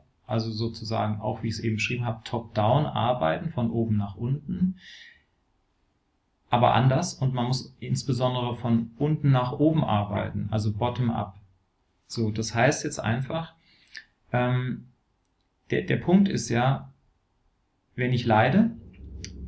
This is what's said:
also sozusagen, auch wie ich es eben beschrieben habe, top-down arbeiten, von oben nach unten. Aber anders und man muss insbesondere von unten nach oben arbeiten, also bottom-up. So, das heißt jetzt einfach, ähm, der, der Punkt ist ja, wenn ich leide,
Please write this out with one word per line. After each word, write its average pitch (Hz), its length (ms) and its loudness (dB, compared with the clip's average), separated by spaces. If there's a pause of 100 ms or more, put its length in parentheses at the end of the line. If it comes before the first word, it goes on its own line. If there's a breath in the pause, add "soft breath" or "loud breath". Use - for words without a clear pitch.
(260)
also 113 240 -2
sozusagen, 107 680 -4
auch 110 220 -6
wie 123 60 -2
ich 104 60 -2
es - 60 -10
eben 110 160 0
beschrieben 120 280 -2
habe, 117 200 -6
top-down 117 640 0
arbeiten, 147 640 -2
von 117 200 -2
oben 113 260 0
nach 101 180 -2
unten. 165 640 -2 (1700 loud breath)
Aber 120 260 4
anders 131 400 4
und 127 200 -2
man 123 120 -2
muss - 340 -6
insbesondere 127 760 -2
von 117 420 0
unten 147 360 2
nach 123 180 4
oben 151 320 4
arbeiten, 101 720 0
also 107 200 0
bottom-up. 120 680 -2 (680)
So, 113 240 -2
das 117 240 -4
heißt 127 300 2
jetzt 147 160 -6
einfach, 135 540 -4 (800 loud breath)
ähm, 127 540 0 (840)
der, 127 100 0
der 135 140 0
Punkt 190 320 4
ist - 220 -4
ja, 131 420 0 (1040)
wenn 127 160 -2
ich 117 120 0
leide, 120 460 4 (760)